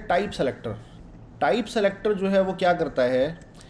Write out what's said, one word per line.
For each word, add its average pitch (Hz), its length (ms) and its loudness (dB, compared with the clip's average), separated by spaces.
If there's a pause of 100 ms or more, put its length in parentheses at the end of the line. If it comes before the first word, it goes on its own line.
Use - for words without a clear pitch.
type 196 240 0
selector। 120 460 -4 (640)
Type 196 240 2
selector 208 480 0
जो 196 140 -2
है 196 140 4
वो 190 120 0
क्या 175 200 2
करता 147 300 0
है, 127 220 2 (440)